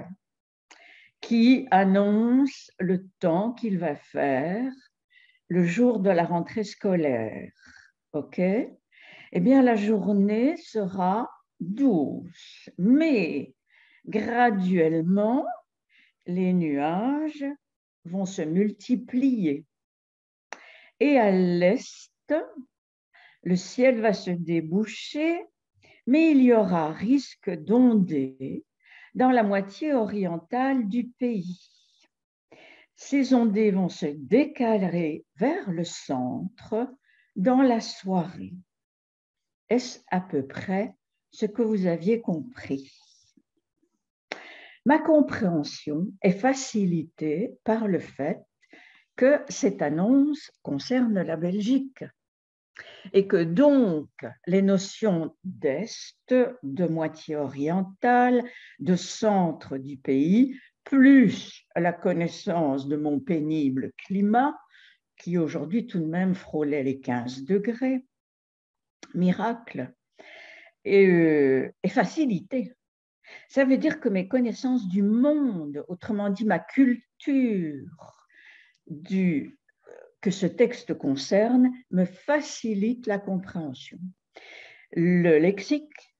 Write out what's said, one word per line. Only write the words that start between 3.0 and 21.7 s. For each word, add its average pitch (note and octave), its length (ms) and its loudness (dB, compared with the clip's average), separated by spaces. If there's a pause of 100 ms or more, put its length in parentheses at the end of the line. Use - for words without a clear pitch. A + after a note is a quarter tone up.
temps F#3+ 340 0
qu'il G#3+ 240 -4
va D#3+ 180 -4
faire C#3+ 760 -4 (800)
le F3+ 140 2
jour A3 360 2
de F#3+ 100 2
la F3 160 2
rentrée F3 380 -4
scolaire. D3+ 880 -2 (600)
Ok ? - 260 -8
Eh - 1000 -6
bien, B3+ 220 6
la B3 140 6
journée G#3 840 2
sera F#3+ 720 -4 (300)
douce, F#3 1200 -2
mais G#3+ 720 2 (540)
graduellement, G3+ 1400 0 (800)
les F#3 280 0
nuages G3 920 -2 (600)
vont F#3 200 -6
se F3+ 160 -8
multiplier. G3+ 1200 -2 (1300)
Et C#4+ 180 4
à G#3+ 140 4
l'est, F#3 1000 0 (1120)